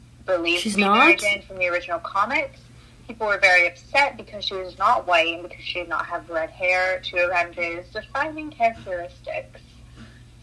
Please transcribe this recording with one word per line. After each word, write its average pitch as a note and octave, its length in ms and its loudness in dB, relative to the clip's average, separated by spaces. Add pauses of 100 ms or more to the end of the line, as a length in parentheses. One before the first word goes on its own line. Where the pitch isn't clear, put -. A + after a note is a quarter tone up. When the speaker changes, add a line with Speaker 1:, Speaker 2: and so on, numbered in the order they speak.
(260)
Speaker 1:
believed E4 360 0
Speaker 2:
She's G#3+ 120 -2
Speaker 1:
to F#3+ 40 -4
be G3+ 60 6
Mary A#3 280 6
Speaker 2:
not? - 80 4
Speaker 1:
Jane - 220 0
from F#3+ 160 -16
the F3+ 100 -2
original F3 320 -4
comics. B3 600 -2 (460)
People A3 220 -6
were G3+ 100 2
very F3+ 300 6
upset C#4 500 -2
because G3+ 260 -14
she G3 100 -6
was F#3 240 -8
not G#3 300 2
white E3 260 4
and F3 100 -10
because - 200 -14
she - 160 -8
did E3+ 100 -8
not D#3+ 160 -2
have E3+ 240 -10
red D#3+ 200 -4
hair, F#3 520 0
two - 160 -8
of F3 140 2
M F3 220 0
J's E3+ 400 -6
defining D4+ 560 -6
characteristics. F#3+ 1120 -6 (800)